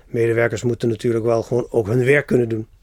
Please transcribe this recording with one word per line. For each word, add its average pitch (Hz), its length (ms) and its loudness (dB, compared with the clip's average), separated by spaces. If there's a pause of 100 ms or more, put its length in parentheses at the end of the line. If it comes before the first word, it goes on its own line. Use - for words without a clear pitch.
Medewerkers 117 580 0
moeten 120 260 -2
natuurlijk 113 360 -2
wel 117 180 0
gewoon 120 260 -2
ook 113 180 0
hun 123 180 0
werk 139 200 2
kunnen 120 240 0
doen. 110 180 -6 (160)